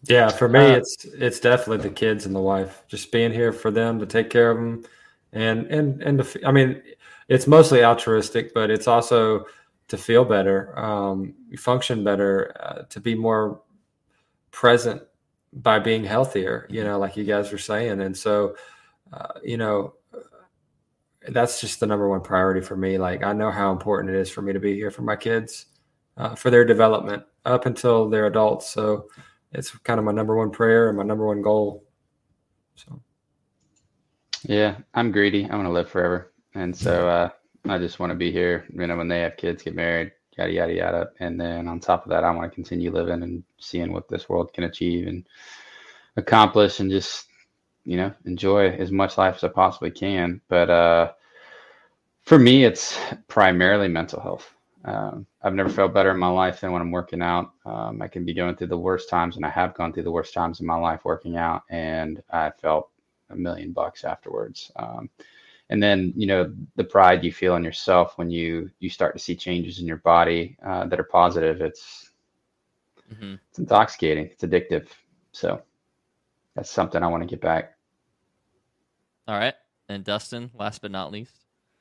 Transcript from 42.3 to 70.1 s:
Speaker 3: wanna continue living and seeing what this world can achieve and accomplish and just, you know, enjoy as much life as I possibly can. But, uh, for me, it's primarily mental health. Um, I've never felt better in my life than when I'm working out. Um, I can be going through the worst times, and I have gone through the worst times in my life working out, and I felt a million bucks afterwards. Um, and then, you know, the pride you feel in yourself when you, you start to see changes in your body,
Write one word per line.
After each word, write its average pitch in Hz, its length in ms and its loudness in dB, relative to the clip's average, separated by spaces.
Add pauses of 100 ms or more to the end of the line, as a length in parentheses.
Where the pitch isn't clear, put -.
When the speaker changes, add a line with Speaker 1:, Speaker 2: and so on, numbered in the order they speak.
Speaker 3:
wanna 85 180 -6
continue 87 420 -6
living 85 320 -4
and 87 200 -10 (160)
seeing 87 320 -8
what 87 160 -10
this - 220 -10
world 87 240 -4
can 90 100 -8
achieve 87 420 -4
and 90 220 -10 (920)
accomplish 104 600 4
and 95 100 -2
just, - 380 -4 (560)
you 90 140 -4
know, 98 160 -4 (120)
enjoy 95 440 2
as 90 220 -6
much 95 260 -2
life 95 180 2
as - 80 -14
I - 60 0
possibly 90 420 0
can. 92 560 -4
But, 87 220 2
uh, 85 420 4 (1120)
for 160 160 8
me, 127 240 8
it's - 340 0 (300)
primarily 95 640 4
mental 82 320 -6
health. - 340 -12 (280)
Um, 52 440 -10 (160)
I've 95 100 -2
never 95 160 -2
felt 95 240 0
better 98 160 4
in 92 80 0
my 90 120 0
life 92 320 0
than 92 100 -6
when 87 100 -4
I'm 85 100 -6
working 87 300 -6
out. 87 300 -4 (140)
Um, 55 360 -10
I - 60 -10
can 87 180 -10
be 85 80 -6
going 87 220 -4
through 90 120 -10
the 85 120 -6
worst 90 300 -4
times, 85 260 0
and 78 100 -8
I 78 40 -4
have 90 260 -4
gone 82 180 -6
through 85 100 -8
the 85 80 -6
worst 82 220 -6
times 82 260 -6
in 85 60 -10
my 82 100 -4
life 82 300 -4
working 85 320 -6
out, 85 320 -4
and 80 520 -8 (100)
I 80 180 -4
felt 78 400 -4 (400)
a 98 60 -18
million 87 380 -10
bucks - 300 -8
afterwards. - 720 -12
Um, 57 340 -12 (600)
and 104 120 -2
then, 95 340 2
you 107 100 -4
know, 92 260 0 (240)
the 110 80 -2
pride 90 400 6
you 85 80 -2
feel 90 240 0
in 87 80 0
yourself 85 540 0
when 85 140 -6
you, 82 480 -6
you 90 100 -8
start - 260 -4
to - 80 -16
see 90 120 -6
changes 87 440 -8
in 87 60 -10
your 80 120 -8
body, 85 680 2